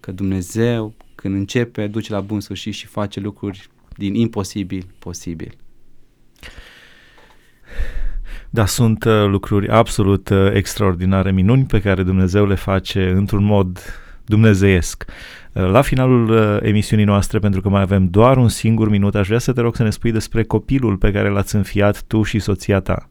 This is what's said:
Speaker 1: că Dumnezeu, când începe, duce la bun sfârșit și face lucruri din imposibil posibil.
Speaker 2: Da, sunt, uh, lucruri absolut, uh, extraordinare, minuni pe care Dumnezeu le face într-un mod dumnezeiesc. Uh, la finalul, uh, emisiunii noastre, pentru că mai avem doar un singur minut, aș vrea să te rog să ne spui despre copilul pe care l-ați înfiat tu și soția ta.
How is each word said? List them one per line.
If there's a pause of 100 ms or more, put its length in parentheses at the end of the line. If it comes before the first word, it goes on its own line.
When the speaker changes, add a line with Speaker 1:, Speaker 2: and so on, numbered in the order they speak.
Speaker 1:
că
Dumnezeu, (200)
când
începe,
duce
la
bun
sfârșit
și
face
lucruri (280)
din
imposibil (120)
posibil. (3000)
Speaker 2:
Da,
sunt,
uh,
lucruri
absolut,
uh,
extraordinare,
minuni
pe
care
Dumnezeu
le
face
într-un
mod (460)
dumnezeiesc. (480)
Uh,
la
finalul,
uh,
emisiunii
noastre,
pentru
că
mai
avem
doar
un
singur
minut,
aș
vrea
să
te
rog
să
ne
spui
despre
copilul
pe
care
l-ați
înfiat
tu
și
soția
ta.